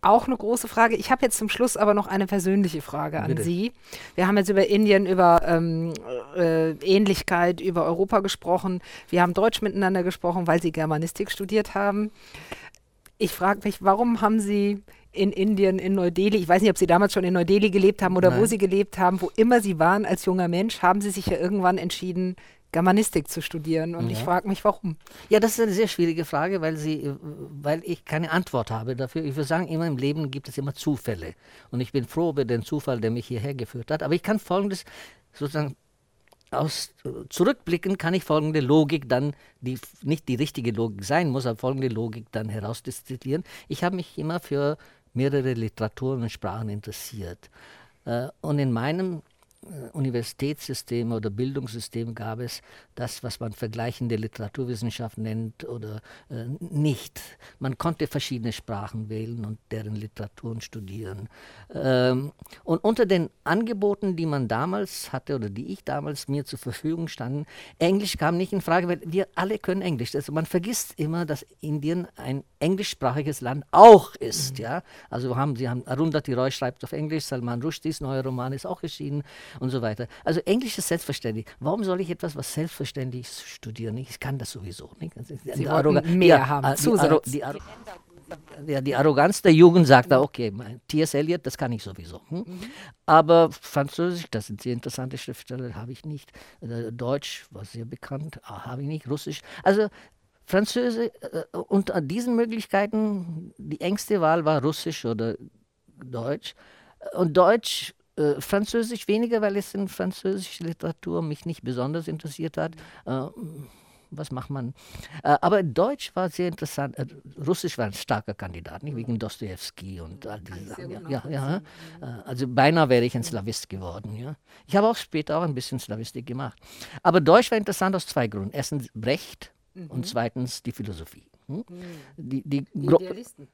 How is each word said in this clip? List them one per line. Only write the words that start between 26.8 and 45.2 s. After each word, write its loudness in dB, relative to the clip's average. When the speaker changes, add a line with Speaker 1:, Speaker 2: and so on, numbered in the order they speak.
Speaker 2:
äh, -4
weil 0
ich -6
keine -2
Antwort -2
habe -4
dafür. -4
Ich -4
würde -2
sagen, 0
immer -2
im -2
Leben -2
gibt -12
es -8
immer -4
Zufälle. -4
Und -4
ich -6
bin 0
froh -2
über 0
den 0
Zufall, -4
der 0
mich -4
hierher -6
geführt -10
hat. -2
Aber 0
ich 0
kann 0
Folgendes -2
sozusagen -4
aus, -4
äh, -6
zurückblicken 0
kann -2
ich 0
folgende 2
Logik 4
dann, 0
die -4
f-, -18
nicht -2
die 0
richtige -2
Logik -4
sein 2
muss, -2
aber -2
folgende -2
Logik -6
dann -4
herausdestillieren. -8
Ich -4
habe -2
mich -8
immer -4
für -2
mehrere 0